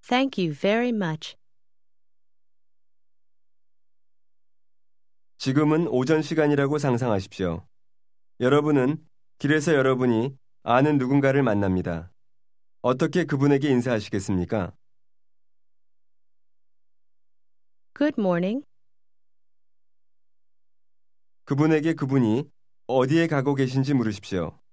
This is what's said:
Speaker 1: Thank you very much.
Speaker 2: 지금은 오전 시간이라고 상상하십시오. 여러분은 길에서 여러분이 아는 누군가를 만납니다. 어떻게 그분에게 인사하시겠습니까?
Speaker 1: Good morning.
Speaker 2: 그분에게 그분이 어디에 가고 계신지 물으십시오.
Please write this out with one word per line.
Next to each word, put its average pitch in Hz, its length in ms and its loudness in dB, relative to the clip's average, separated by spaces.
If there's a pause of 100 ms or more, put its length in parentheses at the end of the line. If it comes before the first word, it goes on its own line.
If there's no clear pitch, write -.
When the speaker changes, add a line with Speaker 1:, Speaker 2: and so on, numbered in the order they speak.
Speaker 1:
Thank 262 380 0
you 151 100 -2
very 220 360 0
much. 175 460 -6 (4000)
Speaker 2:
지금은 151 500 2
오전 127 340 0
시간이라고 147 560 0
상상하십시오. 110 880 -2 (760)
여러분은 143 680 2 (320)
길에서 151 360 0
여러분이 127 640 2 (260)
아는 139 360 2
누군가를 135 440 2
만납니다. 92 720 -2 (680)
어떻게 156 420 0
그분에게 143 460 2
인사하시겠습니까? 107 1040 -2 (3250)
Speaker 1:
Good 294 220 0
morning. 190 480 -2 (2750)
Speaker 2:
그분에게 156 500 2
그분이 135 560 0 (360)
어디에 131 400 2
가고 143 280 -2
계신지 135 400 -2
물으십시오. 101 680 -4 (120)